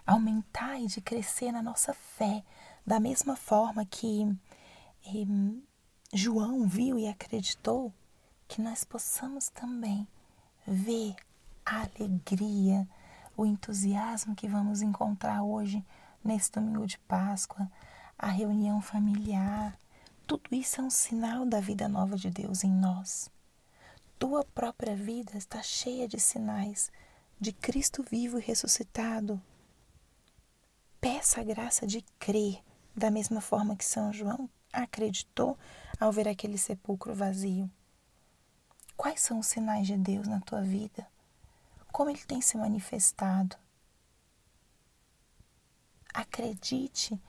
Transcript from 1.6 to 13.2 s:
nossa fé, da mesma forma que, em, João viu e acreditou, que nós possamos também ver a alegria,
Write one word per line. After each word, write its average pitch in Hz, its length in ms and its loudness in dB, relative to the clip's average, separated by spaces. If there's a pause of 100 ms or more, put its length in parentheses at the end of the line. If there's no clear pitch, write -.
nossa 233 300 0
fé, 208 500 0 (440)
da 220 120 4
mesma 254 380 2
forma 214 480 4
que, 214 420 0 (800)
em, 202 580 0 (480)
João 220 560 2
viu 240 320 2
e 220 80 0
acreditou, 220 880 -2 (540)
que - 160 -6
nós 226 220 -4
possamos 262 680 -4
também 226 580 -4 (580)
ver 208 480 0 (500)
a 220 180 -2
alegria, 196 1040 2 (480)